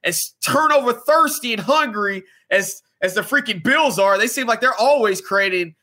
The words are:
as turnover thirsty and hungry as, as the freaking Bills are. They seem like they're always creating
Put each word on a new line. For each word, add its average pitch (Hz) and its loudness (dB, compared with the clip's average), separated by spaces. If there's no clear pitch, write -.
as - -4
turnover 277 2
thirsty 285 0
and 208 -4
hungry 208 -2
as, 190 -2
as 185 -4
the 208 0
freaking 214 -4
Bills 262 2
are. 196 4
They 220 2
seem 247 -4
like 233 0
they're 247 2
always 220 2
creating 185 -2